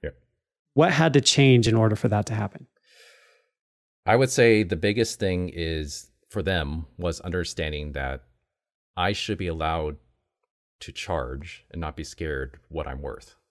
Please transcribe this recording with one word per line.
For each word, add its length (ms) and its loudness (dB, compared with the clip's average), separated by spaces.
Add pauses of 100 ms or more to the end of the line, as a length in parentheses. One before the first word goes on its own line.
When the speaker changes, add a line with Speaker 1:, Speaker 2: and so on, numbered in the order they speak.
Speaker 1:
Yeah. 80 -8 (640)
Speaker 2:
What 160 6
had 220 2
to 80 8
change 460 6
in 80 4
order 200 4
for 140 -4
that 180 0
to 80 -6
happen? 320 -6 (1400)
Speaker 1:
I 100 4
would 140 4
say 340 6
the 120 -2
biggest 440 0
thing 300 -2
is 600 -6 (200)
for 120 -6
them 440 -4 (120)
was 240 -4
understanding 720 -6
that 300 -8 (720)
I 180 -2
should 240 -6
be 100 -6
allowed 500 -4 (840)
to 100 -18
charge 800 -8
and 100 -10
not 140 -8
be 80 -10
scared 560 -8 (100)
what 180 -8
I'm 140 -10
worth. 340 -12 (160)